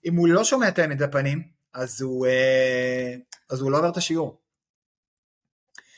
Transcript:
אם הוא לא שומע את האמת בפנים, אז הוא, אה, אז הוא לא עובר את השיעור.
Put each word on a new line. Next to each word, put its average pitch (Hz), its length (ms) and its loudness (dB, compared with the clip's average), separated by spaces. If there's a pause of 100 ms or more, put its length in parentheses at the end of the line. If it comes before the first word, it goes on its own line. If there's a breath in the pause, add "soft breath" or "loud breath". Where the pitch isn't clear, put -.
אם 170 120 0
הוא 170 120 4
לא 190 160 4
שומע 247 240 2
את 180 100 0
האמת 151 200 0
בפנים, 143 560 -2 (200)
אז 127 260 -8
הוא, 127 260 -2
אה, 127 880 2 (360)
אז 131 100 -6
הוא 135 100 -2
לא 143 80 2
עובר 170 100 2
את 170 80 -4
השיעור. 165 440 -4 (1600 loud breath)